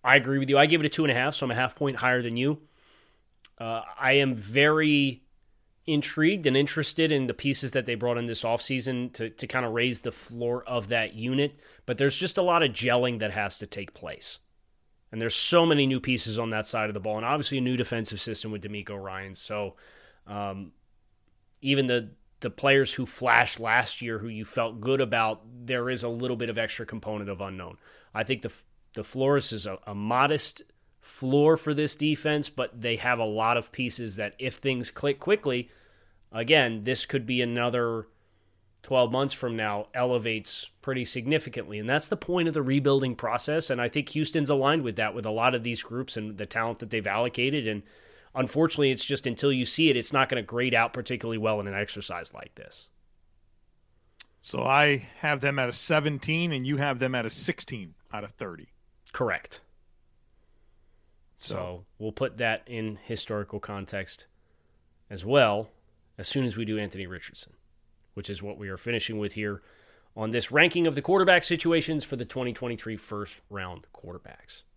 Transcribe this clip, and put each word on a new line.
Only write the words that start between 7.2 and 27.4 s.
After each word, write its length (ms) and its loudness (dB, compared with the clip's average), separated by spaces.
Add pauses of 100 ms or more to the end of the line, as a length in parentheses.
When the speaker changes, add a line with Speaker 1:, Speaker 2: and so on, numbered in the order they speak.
Speaker 1:
the 80 -2
pieces 380 -2
that 140 0
they 100 -2
brought 200 0
in 100 -2
this 180 -4
offseason 680 -2
to, 180 -6
to 180 -10
kinda 200 0
raise 340 0
the 100 -6
floor 500 -4
of 240 -2
that 280 0
unit, 420 0 (300)
but 120 -2
there's 180 4
just 220 -2
a 40 2
lot 200 6
of 80 4
gelling 480 2
that 140 -2
has 260 -4
to 80 -10
take 260 -10
place. 460 -12 (720)
And 100 -6
there's 140 0
so 320 6
many 220 6
new 100 0
pieces 400 0
on 120 -2
that 180 -2
side 200 -2
of 60 -6
the 60 -4
ball, 160 -2
and 100 -4
obviously 320 0
a 40 0
new 140 0
defensive 440 -4
system 320 -6
with 100 -8
DeMeco 340 -10
Ryans. 440 -10
So, 340 -6 (540)
um, 420 -6 (920)
even 260 2
the, 220 0 (280)
the 120 -4
players 440 2
who 100 -4
flashed 540 2
last 420 0
year, 180 -6
who 100 -8
you 160 -8
felt 360 -4
good 200 2
about, 420 0 (240)
there 240 -2
is 140 -4
a 40 -4
little 280 -2
bit 120 -2
of 100 -4
extra 280 -4
component 420 -8
of 120 -8